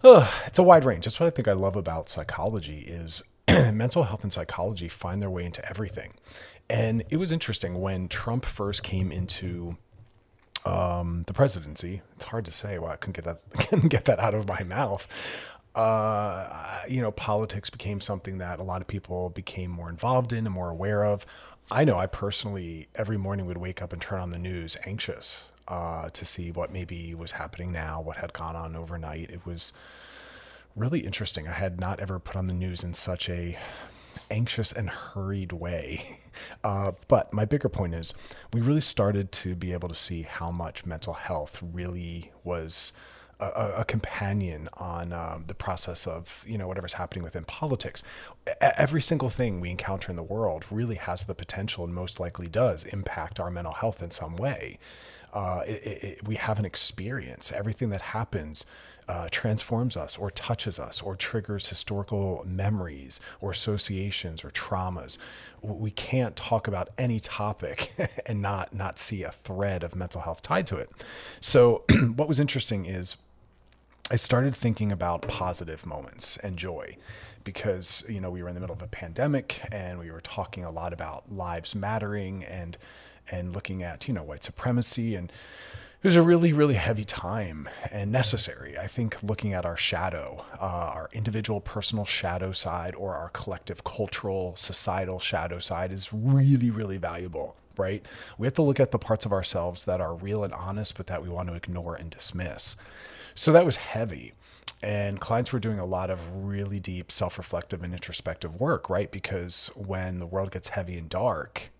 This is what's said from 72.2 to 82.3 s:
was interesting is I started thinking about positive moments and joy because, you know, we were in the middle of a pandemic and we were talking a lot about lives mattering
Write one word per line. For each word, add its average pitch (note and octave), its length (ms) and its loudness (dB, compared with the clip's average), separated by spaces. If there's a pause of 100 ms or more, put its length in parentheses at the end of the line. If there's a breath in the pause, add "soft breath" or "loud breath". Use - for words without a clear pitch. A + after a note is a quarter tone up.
was D3 120 4
interesting A#2 460 0
is F#2 300 -4 (960)
I B2 40 2
started B2+ 400 2
thinking G#2+ 360 2
about F2 320 -2
positive E2+ 640 -4
moments - 520 -6
and F#2+ 180 -6
joy E2+ 420 -8 (460 loud breath)
because, F#2 640 -2
you G#2 120 -4
know, F#2 120 -4
we F2+ 100 -6
were F2 80 -6
in F2+ 60 -8
the F2+ 60 -6
middle E2+ 140 -6
of - 60 -10
a F2+ 60 -10
pandemic C3 720 -2 (100)
and F2+ 280 -8
we E2 100 -12
were E2 120 -14
talking - 420 -8
a E2 80 -8
lot E2 220 -6
about - 380 -10
lives F3 440 -6
mattering G2+ 680 -4